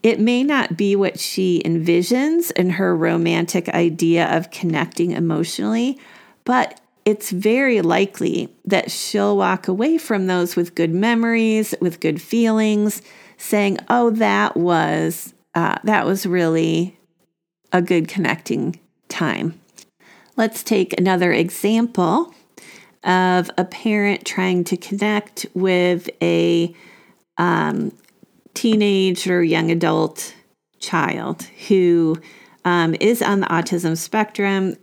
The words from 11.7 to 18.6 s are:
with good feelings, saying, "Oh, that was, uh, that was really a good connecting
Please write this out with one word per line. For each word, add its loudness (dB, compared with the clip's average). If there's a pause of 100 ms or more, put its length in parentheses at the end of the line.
with -2
good -2
feelings, 0 (340)
saying, 0 (120)
"Oh, 4
that 2
was, 0 (180)
uh, 0
that 2
was -2
really 0 (760)
a 2
good 0
connecting -4 (280)